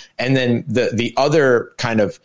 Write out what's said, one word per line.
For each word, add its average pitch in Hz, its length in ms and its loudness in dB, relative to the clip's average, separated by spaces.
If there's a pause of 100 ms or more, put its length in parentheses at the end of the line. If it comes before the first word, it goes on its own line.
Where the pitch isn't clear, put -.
(200)
And 127 160 0
then 123 320 0
the, 117 260 0
the 117 240 -4
other 135 640 2
kind 113 200 -2
of 98 260 0